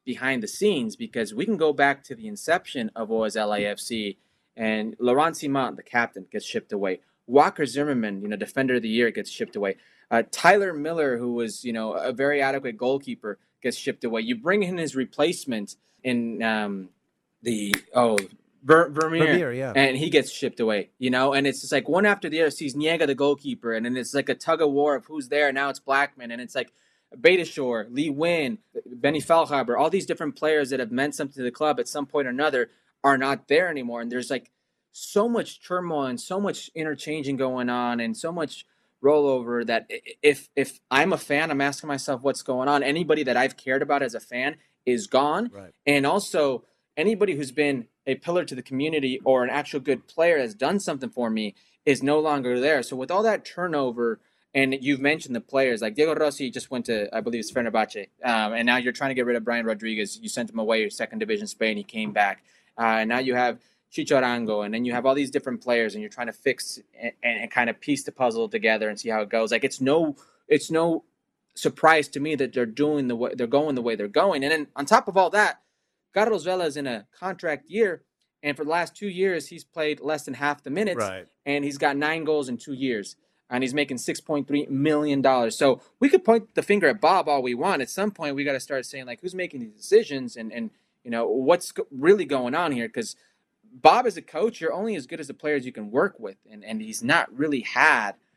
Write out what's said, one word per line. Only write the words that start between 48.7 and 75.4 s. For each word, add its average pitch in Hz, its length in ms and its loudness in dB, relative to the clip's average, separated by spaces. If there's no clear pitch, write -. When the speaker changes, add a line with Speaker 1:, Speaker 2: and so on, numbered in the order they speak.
Speaker 1:
or 127 200 4
an 123 60 0
actual 143 300 -4
good 131 280 -2
player 165 320 2
that's 113 160 -4
done 156 240 0
something 135 300 -6
for 117 200 -2
me 107 260 -2
is 131 180 2
no 147 160 4
longer 139 400 0
there. 139 240 2
So 135 120 -8
with 131 160 -6
all 196 120 2
that 208 220 0
turnover, 127 720 -2
and 135 260 2
you've 135 180 0
mentioned 143 360 -2
the 113 60 -4
players, 131 400 0
like 107 120 -4
Diego 156 220 2
Rossi 147 340 -2
just 117 220 -10
went 123 160 -6
to, 107 280 -2
I 113 60 -2
believe 117 200 -4
it's 110 100 -10
Fenerbahce, 110 560 -2
um, 110 300 0
and 117 120 0
now 123 120 4
you're 123 140 -2
trying 135 200 -4
to - 20 -4
get 123 140 0
rid 120 100 0
of 110 80 -4
Brian 117 220 -2
Rodriguez. 107 520 -4
You 110 80 -12
sent 117 220 -6
him 110 80 -8
away, 110 320 0
second 110 300 -8
division 107 260 -2
Spain, 110 320 -2
he 101 60 -8
came 110 280 -6
back. 101 320 0
Uh, 113 260 2
and 110 80 0
now 123 100 2
you 127 160 0
have 123 240 0
Chicho 151 280 2
Arango, 113 460 0
and 104 80 -6
then 117 120 -2
you 120 80 -2
have 120 120 -2
all 131 80 6
these 139 160 0
different 127 320 -4
players, 117 320 0
and 107 80 -8
you're 107 80 -10
trying 123 180 -10
to 110 60 -10
fix - 460 -4
and, 117 120 -6
and, 117 200 -2
and 117 100 -10
kind 120 180 2
of 110 100 -6
piece 139 240 -2
the - 80 -8
puzzle 113 380 0
together 110 400 0
and 104 100 -8
see 117 100 -6
how 110 120 0
it 104 80 -6
goes. 113 220 0
Like, 117 120 0
it's 135 180 -2
no, 147 340 2
it's 151 240 2
no 165 320 2
surprise 156 560 4
to 143 100 -8
me 151 160 -2
that 127 180 0
they're 123 120 2
doing 143 420 0
the 120 80 -2
way, 120 200 -4
they're 123 120 -2
going 143 280 2
the 123 60 -2
way 117 140 0
they're 101 120 -4
going. 151 360 2
And 143 80 2
then 151 240 0
on 139 100 -4
top 240 220 6
of 170 100 -4
all 185 140 6
that, 196 300 2